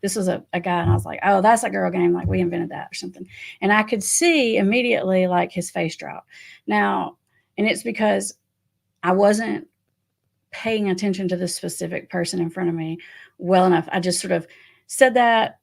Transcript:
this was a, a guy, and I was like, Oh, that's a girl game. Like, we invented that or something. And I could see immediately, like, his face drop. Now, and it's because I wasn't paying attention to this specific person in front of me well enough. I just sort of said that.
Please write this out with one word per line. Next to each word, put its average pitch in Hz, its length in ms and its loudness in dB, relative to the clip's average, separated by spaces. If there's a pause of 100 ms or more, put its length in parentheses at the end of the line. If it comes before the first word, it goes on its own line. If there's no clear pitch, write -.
this 190 140 -4
was 196 120 0
a, - 240 -2
a 180 80 -2
guy, 175 200 -2
and 170 100 0
I 175 40 6
was - 100 0
like, 156 180 -10
Oh, 196 180 4
that's 226 240 4
a 226 60 -4
girl 190 200 -2
game. 175 220 2
Like, 175 160 -2
we 190 120 0
invented 170 300 -2
that 147 200 -10
or - 40 -20
something. 185 320 -14 (340)
And 196 120 2
I 214 100 4
could 214 200 -2
see 277 540 2
immediately, 202 720 2
like, 175 260 0
his 175 180 -6
face 165 260 -4
drop. - 300 -14 (400)
Now, 202 520 0 (380)
and 202 100 0
it's 220 160 -2
because 208 520 -2 (680)
I 175 100 0
wasn't 208 560 2 (840)
paying 220 380 -2
attention 190 400 -2
to 180 80 -2
this 175 180 -6
specific 170 560 -8
person 180 300 -4
in 170 100 -2
front 180 180 -4
of 170 60 -2
me 165 240 -6 (400)
well 180 280 4
enough. 165 260 4
I 190 80 0
just 175 200 -2
sort 185 120 -4
of 170 140 -2 (400)
said 254 280 4
that. 233 480 2